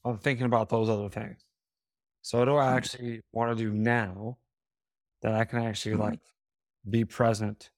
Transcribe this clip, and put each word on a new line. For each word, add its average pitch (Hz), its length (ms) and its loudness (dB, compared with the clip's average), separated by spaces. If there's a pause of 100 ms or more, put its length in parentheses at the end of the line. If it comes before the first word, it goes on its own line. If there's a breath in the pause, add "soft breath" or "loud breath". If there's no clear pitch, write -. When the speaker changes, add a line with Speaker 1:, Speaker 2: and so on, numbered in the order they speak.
Speaker 1:
I'm 120 140 -2
thinking 127 260 0
about 113 240 2
those 113 200 2
other 104 200 0
things. 107 360 -10 (760)
So - 180 -2
what 123 60 4
do 139 100 4
I 139 120 4
Speaker 2:
Mm-hmm. 127 80 4
Speaker 1:
actually 120 460 -4 (120)
wanna 117 220 0
do 110 180 -2
now 110 680 0 (840)
that 110 120 0
I 110 120 2
can 120 180 -4
actually, 107 320 -4
Speaker 2:
Mm-hmm. 107 160 0
Speaker 1:
like, - 100 -10 (680)
be 113 160 2
present 107 720 -2